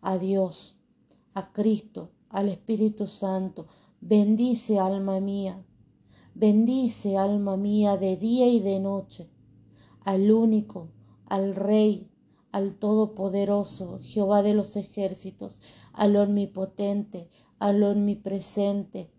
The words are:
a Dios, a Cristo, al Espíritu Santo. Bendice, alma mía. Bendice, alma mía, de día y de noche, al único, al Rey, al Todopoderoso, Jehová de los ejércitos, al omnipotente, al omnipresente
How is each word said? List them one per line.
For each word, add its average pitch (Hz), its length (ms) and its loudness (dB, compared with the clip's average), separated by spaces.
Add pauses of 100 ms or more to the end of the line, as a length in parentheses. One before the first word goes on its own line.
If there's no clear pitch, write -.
a 190 160 -2
Dios, 190 600 -2 (560)
a - 180 -10
Cristo, 208 600 -2 (160)
al 202 200 -2
Espíritu 214 580 -2
Santo. 190 640 -6 (320)
Bendice, 214 800 2
alma 196 400 -2
mía. 196 440 -6 (720)
Bendice, 220 800 2
alma 196 400 0
mía, 202 400 2
de 185 200 0
día 240 320 2
y 240 100 4
de 196 220 0
noche, 196 500 -8 (760)
al 196 280 4
único, 214 560 2 (380)
al 196 280 -2
Rey, 208 560 2 (400)
al 196 240 -4
Todopoderoso, 202 1300 -2
Jehová 202 400 2
de 208 120 2
los 202 200 -2
ejércitos, 190 840 -8 (320)
al 208 240 4
omnipotente, 202 1120 -2 (320)
al 202 240 4
omnipresente 202 1300 -2